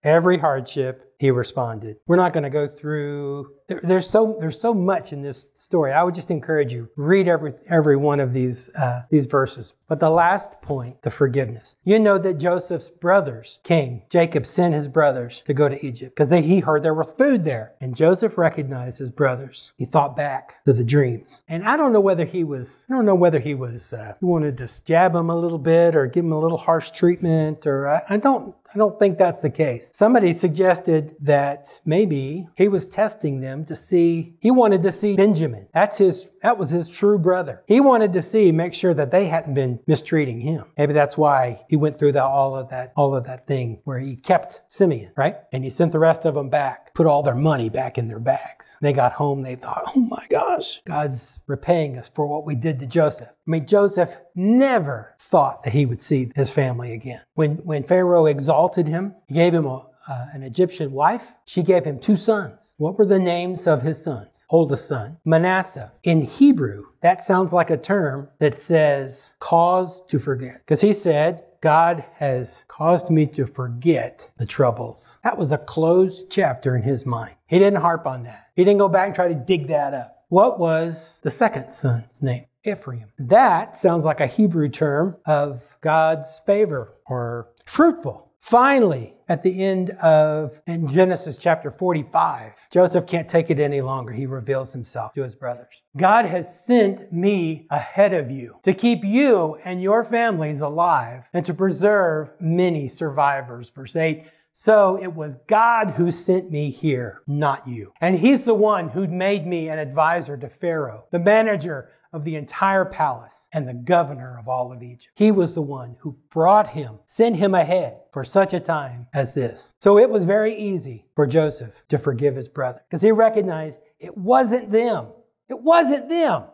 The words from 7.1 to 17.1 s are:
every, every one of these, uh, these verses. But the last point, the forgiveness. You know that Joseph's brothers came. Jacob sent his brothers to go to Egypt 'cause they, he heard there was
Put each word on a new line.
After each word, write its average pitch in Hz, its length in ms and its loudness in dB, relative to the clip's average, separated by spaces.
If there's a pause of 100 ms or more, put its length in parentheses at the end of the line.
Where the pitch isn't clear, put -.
every, 151 260 -2 (140)
every 151 280 4
one 143 240 2
of 127 120 -2
these, 127 420 -4
uh, 123 360 -4
these 143 160 4
verses. 135 480 -2 (140)
But 156 120 -2
the 160 100 4
last 175 520 0
point, 127 400 -10
the 120 80 -4
forgiveness. 127 760 -2
You 208 160 4
know 202 180 4
that 185 160 -2
Joseph's 170 560 -4
brothers 151 720 0
came. 135 480 0
Jacob 170 340 2
sent 175 300 0
his 147 140 -4
brothers 131 580 0
to 143 80 -2
go 143 140 2
to 139 180 -6
Egypt 127 300 -12
'cause 147 120 2
they, 170 140 4
he 175 180 4
heard 156 220 0
there 160 100 0
was 156 200 -4